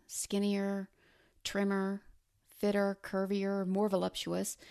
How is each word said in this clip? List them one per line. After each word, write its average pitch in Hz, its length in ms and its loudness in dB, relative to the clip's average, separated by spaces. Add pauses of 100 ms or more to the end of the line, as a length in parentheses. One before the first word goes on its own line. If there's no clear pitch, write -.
skinnier, 196 840 -2 (540)
trimmer, 196 580 0 (460)
fitter, 202 560 0
curvier, 196 640 0
more 196 200 2
voluptuous. 185 680 -2 (140)